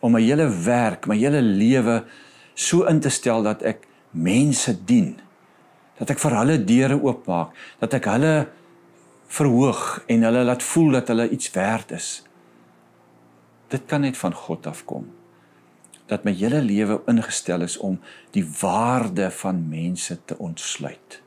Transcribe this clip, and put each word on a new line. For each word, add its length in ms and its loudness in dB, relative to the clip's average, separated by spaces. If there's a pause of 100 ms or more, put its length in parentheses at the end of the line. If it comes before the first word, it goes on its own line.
Om 160 4
my 80 4
hele 240 4 (160)
werk, 420 0
my 140 0
hele 240 2
lewe 560 2 (540)
so 340 2
in 160 4
te 80 0
stel 320 0
dat 240 -2
ek 160 -6 (320)
mense 560 2 (160)
dien. 240 4 (880)
Dat 140 -2
ek 80 -6
vir 160 2
hulle 260 2
deure 320 4
oopmaak, 560 -2 (320)
dat 160 -4
ek 80 -4
hulle 260 2 (960)
verhoog 680 2 (100)
en 160 4
hulle 220 2
laat 160 -2
voel 320 4
dat 160 0
hulle 240 2
iets 160 -8
werd 400 -4
is. 180 -10 (1600)
Dit 160 -6
kan 220 -2
net 100 -6
van 160 -4
God 320 -10
afkom. 380 -12 (1040)
Dat 160 -6
my 100 0
hele 300 0
lewe 380 0 (100)
ingestel 500 -2
is 160 -6
om 220 -4 (320)
die 160 -2
waarde 840 0
van 380 -4
mense 560 -6
te 160 -12
ontsluit. 880 -12